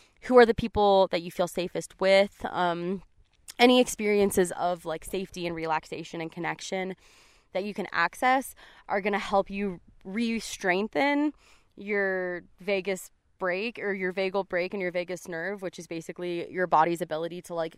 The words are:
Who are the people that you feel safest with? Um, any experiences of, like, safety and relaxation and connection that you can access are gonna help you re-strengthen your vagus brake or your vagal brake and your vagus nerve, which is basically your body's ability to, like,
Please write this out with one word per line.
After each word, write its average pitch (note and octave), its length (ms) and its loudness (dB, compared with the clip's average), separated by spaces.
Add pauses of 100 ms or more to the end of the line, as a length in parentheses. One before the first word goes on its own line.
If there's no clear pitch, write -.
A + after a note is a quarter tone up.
(240)
Who B3+ 140 4
are A#3+ 80 12
the A3+ 80 6
people G3+ 580 4
that F3 100 0
you E3+ 100 -10
feel F3 160 -2
safest - 540 -6
with? G3 480 4
Um, F3 520 -2 (560)
any B3 240 8
experiences G3+ 720 2
of, F3 320 -4
like, D#3+ 180 -6
safety F#3 420 -8
and E3+ 80 -6
relaxation D#3+ 680 -6
and D#3+ 100 -8
connection F#3 640 -6 (560)
that F#3+ 140 -4
you G#3 80 -8
can - 180 -8
access B3+ 640 0 (320)
are G3+ 140 -2
gonna G3 180 -2
help G3 300 0
you G3 320 -6 (240)
re-strengthen A3+ 1300 0 (420)
your F#3+ 680 -2 (180)
vagus F#3+ 500 -4 (260)
brake F#3 420 -4
or G3+ 140 -2
your F#3 200 -2
vagal F#3+ 340 -2
brake F3+ 260 -2
and G3+ 80 -4
your F3+ 100 -2
vagus F3+ 360 -6
nerve, F#3 340 -8
which F3+ 180 -10
is E3+ 80 -16
basically F3 640 -8
your F3+ 160 0
body's E3 340 4
ability E3+ 400 -6
to, - 120 -14
like, E3 240 -4